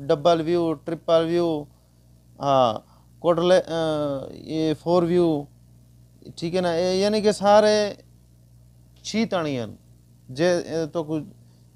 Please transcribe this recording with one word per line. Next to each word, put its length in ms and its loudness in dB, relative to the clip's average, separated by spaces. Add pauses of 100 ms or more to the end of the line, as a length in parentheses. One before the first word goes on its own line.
डबल 380 2
व्यू, 200 0 (240)
ट्रिपल 400 0
व्यू, 220 0 (920)
हा, 440 2 (380)
कोटले-, 400 4
अ, 180 -6 (680)
ये 300 -2
फोर 300 0
व्यू, 220 2 (1080)
ठीक 160 -8
है 80 0
ना? 120 0
ये 220 -2
यानी 260 0
कि 120 2
सारे 400 6 (1300)
छह 220 -4
ताणी 320 -4
आहिनि। 200 -10 (540)
जे, 160 0
ए, 400 -2
तो 160 -6
कुछ 200 -6 (520)